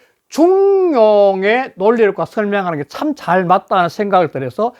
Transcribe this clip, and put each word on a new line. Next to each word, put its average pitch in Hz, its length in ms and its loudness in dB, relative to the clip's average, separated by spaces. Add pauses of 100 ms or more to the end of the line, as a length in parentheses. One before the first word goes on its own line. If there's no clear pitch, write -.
(280)
중용의 254 1500 2
논리력과 202 480 0
설명하는 202 540 -4
게 143 100 -8
참 294 260 -6
잘 185 300 -2
맞다는 185 440 0
생각을 185 420 -2
들어서 147 500 -6